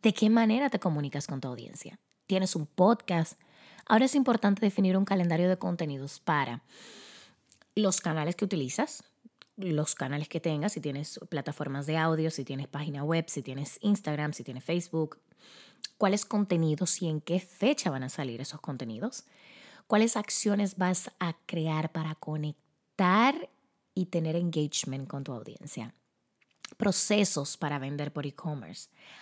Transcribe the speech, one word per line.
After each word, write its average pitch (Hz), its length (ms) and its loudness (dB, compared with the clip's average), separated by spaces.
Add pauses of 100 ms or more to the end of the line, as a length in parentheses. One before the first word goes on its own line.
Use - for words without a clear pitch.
¿De 214 140 4
qué 214 160 4
manera 226 400 4
te 190 100 -2
comunicas 147 460 -2
con 135 160 -6
tu 135 60 -6
audiencia? - 500 -12 (280)
¿Tienes 185 300 2
un 156 80 -2
podcast? 190 760 2 (460)
Ahora 226 220 6
es - 80 2
importante 220 480 4
definir 190 340 2
un 196 80 4
calendario 175 460 2
de 185 80 2
contenidos 151 640 -4
para 135 420 0 (1120)
los 202 260 2
canales 160 340 -2
que - 120 -2
utilizas, 165 580 -4 (540)
los 156 360 0
canales 143 360 -4
que 165 100 -4
tengas, 151 320 0
si 151 80 -6
tienes 143 480 -6
plataformas 143 560 -4
de 156 140 0
audio, 160 320 2
si 135 160 -6
tienes 135 200 -6
página 143 380 -6
web, 165 240 0
si 139 140 -6
tienes 135 400 -8
Instagram, 151 500 0
si - 100 -10
tienes 127 220 -10
Facebook, 165 540 -2 (840)
cuáles 208 220 4
contenidos 170 760 0
y 175 80 -2
en 156 120 -2
qué 175 180 0
fecha 254 500 0
van 135 140 -2
a 131 60 -6
salir 131 320 -6
esos 143 200 -10
contenidos, 127 640 -8 (640)
cuáles 220 300 4
acciones 202 600 0
vas 185 440 0
a 170 160 -2 (100)
crear 160 460 -2
para 160 240 -4
conectar 185 1300 0 (460)
y 185 120 0
tener 160 280 -2
engagement 151 720 -2
con 139 160 -8
tu 135 100 -8
audiencia, 117 600 -12 (840)
procesos 202 800 2
para 143 220 -2
vender 143 340 -6
por 143 140 -6
e-commerce, 139 640 -8 (320)